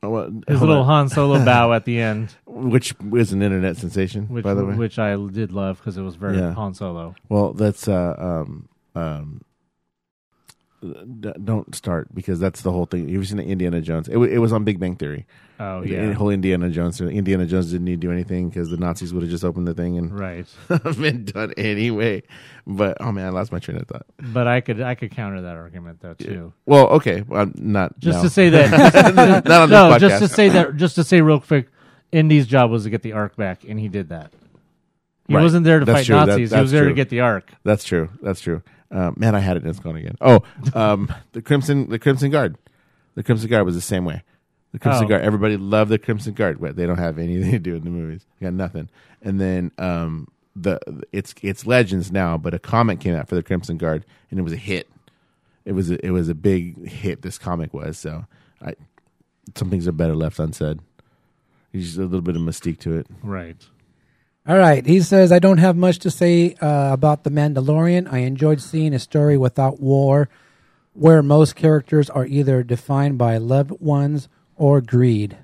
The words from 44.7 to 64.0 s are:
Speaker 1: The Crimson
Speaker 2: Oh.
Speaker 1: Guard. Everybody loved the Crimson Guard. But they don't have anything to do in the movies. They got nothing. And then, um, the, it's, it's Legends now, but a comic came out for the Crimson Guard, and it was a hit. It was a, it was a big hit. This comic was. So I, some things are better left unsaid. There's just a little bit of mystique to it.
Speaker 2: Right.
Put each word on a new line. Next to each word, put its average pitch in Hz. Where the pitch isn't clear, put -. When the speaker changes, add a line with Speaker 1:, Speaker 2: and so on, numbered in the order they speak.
Speaker 1:
The 117
Crimson 120
Speaker 2:
Oh. -
Speaker 1:
Guard. 104
Everybody 107
loved 104
the 110
Crimson 107
Guard. 92
But 78
they 87
don't 87
have 85
anything 87
to 120
do 87
in 80
the 85
movies. 85
They 95
got 90
nothing. 85
And 98
then, 92
um, 82
the, 92
it's, -
it's 98
Legends 95
now, 87
but 80
a 82
comic 113
came 90
out 76
for -
the 87
Crimson 87
Guard, 78
and 98
it 92
was 82
a 82
hit. 95
It 101
was 92
a, 87
it 92
was 90
a 85
big 85
hit. -
This 90
comic 85
was. 76
So 78
I, -
some 92
things 87
are 87
better 80
left 80
unsaid. 78
There's 92
just 85
a 95
little 92
bit 85
of 82
mystique 85
to 82
it. 80
Speaker 2:
Right. 90